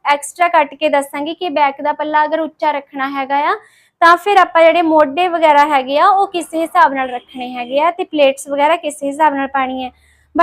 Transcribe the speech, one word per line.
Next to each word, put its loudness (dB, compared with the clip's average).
ਐਕਸਟਰਾ -2
ਕੱਟ 0
ਕੇ -2
ਦੱਸਾਂਗੀ -4
ਕਿ -6
ਬੈਕ -2
ਦਾ -2
ਪੱਲਾ -2
ਅਗਰ -4
ਉੱਚਾ -4
ਰੱਖਣਾ -8
ਹੈਗਾ -6
ਆ, -2
ਤਾਂ 6
ਫਿਰ 0
ਆਪਾਂ 2
ਜਿਹੜੇ 4
ਮੋਢੇ 2
ਵਗੈਰਾ 4
ਹੈਗੇ -2
ਆ, 4
ਉਹ 2
ਕਿਸ -6
ਹਿਸਾਬ 2
ਨਾਲ -4
ਰੱਖਣੇ -12
ਹੈਗੇ -4
ਆ 2
ਤੇ -4
ਪਲੇਟਸ 0
ਵਗੈਰਾ 0
ਕਿਸ -8
ਹਿਸਾਬ 0
ਨਾਲ -4
ਪਾਣੀ -6
ਹੈ। -10